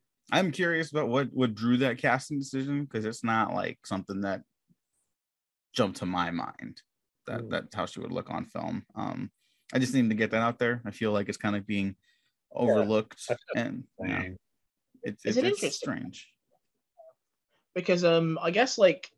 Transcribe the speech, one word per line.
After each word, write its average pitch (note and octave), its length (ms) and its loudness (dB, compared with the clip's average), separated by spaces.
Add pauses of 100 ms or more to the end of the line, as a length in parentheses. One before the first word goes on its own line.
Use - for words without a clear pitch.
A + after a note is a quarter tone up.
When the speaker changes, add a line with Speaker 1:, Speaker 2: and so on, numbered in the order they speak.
(320)
Speaker 1:
I'm E3 200 2
curious E3 400 0
about D3 160 0
what, B2 240 0
what B2+ 220 0
drew A#2+ 240 2
that B2 200 0
casting C3+ 420 0
decision, C#3 460 -4
'cause A2 200 -4
it's A2+ 180 -6
not, A2+ 300 2
like, - 320 -4
something G2 360 -4
that G2 200 -4 (1300)
jumped G2 240 0
to F#2+ 80 -4
my F2+ 240 0
mind - 520 -8 (440)
that A2+ 180 -6
Speaker 2:
Mm. A2 60 -12
Speaker 1:
that's - 240 -6
how F2+ 120 -4
she - 140 -10
would E2 120 -8
look F2+ 180 -6
on E2 160 -6
film. F2 480 -8
Um, F#2+ 360 -6 (420)
I - 60 2
just B2+ 160 0
needed B2 160 6
to A2 60 2
get A2 140 2
that A2+ 120 2
out A#2+ 160 0
there. B2 280 0
I G#2 60 -8
feel A2 200 0
like G2+ 160 0
it's G2+ 100 -4
kind G#2 180 0
of G2+ 100 -6
being G2 300 -2 (640)
Speaker 3:
Yeah, A#2 140 4
Speaker 1:
overlooked, G#2+ 540 2
Speaker 3:
I B2+ 60 0
feel - 220 -6
Speaker 1:
and, A#2 280 -4 (140)
Speaker 3:
the - 100 -10
Speaker 1:
yeah, G2+ 160 -4
Speaker 3:
same. F#2 120 -10 (640)
Speaker 1:
it's, - 220 -8
Speaker 4:
Is A3 140 0
Speaker 1:
it's, - 0 -
Speaker 4:
it C4+ 60 4
Speaker 1:
it's G4+ 200 0
Speaker 4:
interesting? - 120 -2
Speaker 1:
strange. - 560 -8 (1400)
Speaker 4:
Because, F3 300 2
um, E3 380 4
I E3+ 80 0
guess, A3+ 280 2
like, F#3+ 380 6